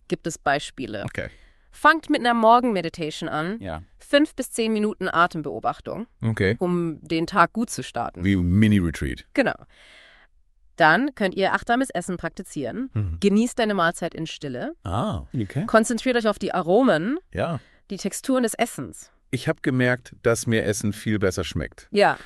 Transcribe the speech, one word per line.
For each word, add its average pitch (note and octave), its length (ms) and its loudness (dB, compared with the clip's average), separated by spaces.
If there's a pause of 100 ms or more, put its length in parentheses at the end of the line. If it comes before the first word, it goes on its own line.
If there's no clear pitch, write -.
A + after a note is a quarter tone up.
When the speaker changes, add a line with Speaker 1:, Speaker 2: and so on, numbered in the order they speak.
Speaker 1:
gibt - 200 -4
es E3 100 -6
Beispiele. C3+ 680 -4
Speaker 2:
Okay. - 240 -8 (420)
Speaker 1:
Fangt D#4 380 -4
mit D4+ 100 0
einer A#3+ 140 0
Morgenmeditation A3 960 0
an. F3+ 320 -6
Speaker 2:
Ja. E2 220 -8 (160)
Speaker 1:
Fünf C#4+ 360 2
bis - 160 -6
zehn A3 220 -2
Minuten G#3 340 -2
Atembeobachtung, D#3 1000 -2 (120)
Speaker 2:
Okay. G#2+ 400 2
Speaker 1:
um F3 420 0
den E3 260 -2
Tag F3 260 2
gut A3+ 160 -4
zu - 140 -8
starten. A2+ 420 -6
Speaker 2:
Wie G2 80 6
ein F#2 100 4
Mini-Retreat. F2 840 4 (100)
Speaker 1:
Genau. A3+ 180 2 (1200)
Dann F3+ 360 4
könnt G3 220 -2
ihr F#3 180 0
achtsames A#3+ 380 0
Essen F3 260 -4
praktizieren. E3 760 -8
Speaker 2:
Mhm. F#2+ 260 -4
Speaker 1:
Genießt G#3+ 400 2
eine G#3+ 160 0
Mahlzeit E3+ 400 -2
in D#3+ 100 -6
Stille. D3 480 -10 (100)
Speaker 2:
Ah, A2+ 500 -4
okay. B2+ 340 -4
Speaker 1:
Konzentriert A3+ 480 2
euch A3+ 120 0
auf G#3 120 0
die - 140 -4
Aromen. F#3+ 640 2 (140)
Speaker 2:
Ja. C3 260 -4 (320)
Speaker 1:
Die G3 60 -10
Texturen B3+ 460 -2
des A3 120 -2
Essens. - 560 -6 (180)
Speaker 2:
Ich - 180 -4
hab D#3+ 140 -2
gemerkt, B2+ 640 0
dass A#2 240 2
mir A2+ 160 2
Essen G#2 280 -2
viel G#2+ 280 -2
besser F#2 240 0
schmeckt, - 480 -8
Speaker 1:
Ja. F#3 340 4